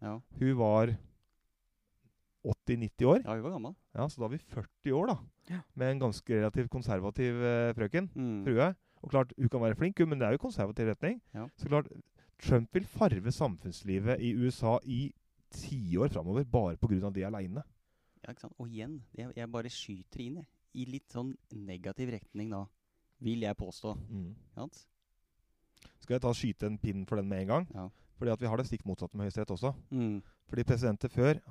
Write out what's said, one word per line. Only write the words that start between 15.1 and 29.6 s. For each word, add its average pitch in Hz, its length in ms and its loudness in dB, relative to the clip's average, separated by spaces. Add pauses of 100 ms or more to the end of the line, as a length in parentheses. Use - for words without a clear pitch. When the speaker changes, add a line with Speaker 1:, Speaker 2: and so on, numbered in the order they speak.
Speaker 2:
ti 95 480 -4
år 139 120 4
fremover, 95 400 -2
bare 104 280 2
på 123 120 0
grunn 95 160 2
av 98 80 -4
de 95 100 -2
alene. 101 400 -6 (640)
Speaker 1:
Ja, 117 80 -14
ikke - 80 -20
sant? - 180 -16
Og 123 100 -10
igjen, 117 320 -10 (140)
jeg, 120 200 -12
jeg 117 160 -8
bare 117 180 -6
skyter 98 560 -12
inn, 131 100 -8
jeg. 165 100 -12 (280)
I 123 120 -6
litt 127 240 -12
sånn 127 260 -6 (180)
negativ 98 580 -8
retning 107 400 -8
da, 98 140 -6 (560)
vil 117 200 -2
jeg 104 160 -2
påstå. 101 400 -8 (140)
Speaker 2:
Mm. 98 240 -8 (200)
Speaker 1:
Sant? - 300 -12 (1120)
Speaker 2:
Skal - 160 -4
jeg 127 60 0
ta 127 80 2
og 117 60 2
skyte 110 320 -2
en 107 100 -4
pinn 98 280 -2
for 110 120 -4
den 98 100 -2
med 98 140 -2
en 95 60 -2
gang? 151 260 2
Speaker 1:
Ja. 95 160 -10 (300)
Speaker 2:
Fordi 120 140 0
at 107 60 -4
vi 120 80 -2
har 110 100 0
det 127 100 0
stikk - 180 -6
motsatte 92 300 -6
med 104 160 -4
Høyesterett 107 200 -4
også. 123 220 -2 (180)